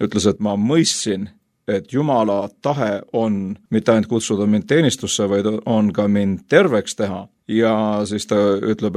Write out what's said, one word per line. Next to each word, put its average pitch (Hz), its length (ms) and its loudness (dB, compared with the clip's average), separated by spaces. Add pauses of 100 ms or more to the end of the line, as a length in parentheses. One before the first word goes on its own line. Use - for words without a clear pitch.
Ütles, 104 280 0
et 98 120 -4
ma 104 160 -2
mõistsin, 107 680 0 (420)
et 101 240 -4
Jumala 110 540 0 (140)
tahe 123 500 -2
on 104 420 -2 (160)
mitte 110 240 2
ainult 110 160 0
kutsuda 107 400 0
mind 107 160 0
teenistusse, 120 640 0
vaid 101 160 0
on 107 480 0
ka 104 160 0
mind 98 400 0
terveks 147 480 2
teha. 98 260 -4 (240)
Ja 110 260 2 (340)
siis 104 160 -6
ta 104 140 0 (180)
ütleb, 107 400 -2